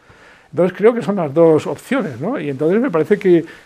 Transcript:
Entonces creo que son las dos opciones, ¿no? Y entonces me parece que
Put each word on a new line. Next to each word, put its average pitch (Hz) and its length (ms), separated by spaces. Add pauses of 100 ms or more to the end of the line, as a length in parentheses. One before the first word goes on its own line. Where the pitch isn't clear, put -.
(500)
Entonces 175 260
creo 220 180
que 226 80
son 202 140
las 156 180
dos 160 320
opciones, 160 540
¿no? 220 180
Y 151 100
entonces 156 320
me 262 100
parece 165 280
que 170 260 (220)